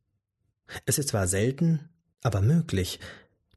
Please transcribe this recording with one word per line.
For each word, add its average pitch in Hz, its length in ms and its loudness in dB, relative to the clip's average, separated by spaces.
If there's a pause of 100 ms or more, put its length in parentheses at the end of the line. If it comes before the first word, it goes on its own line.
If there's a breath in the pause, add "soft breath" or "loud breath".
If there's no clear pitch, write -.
(840 loud breath)
Es 135 120 0
ist 143 120 -2
zwar 98 180 0
selten, 139 640 0 (320)
aber 104 200 0
möglich, 131 580 0 (580 loud breath)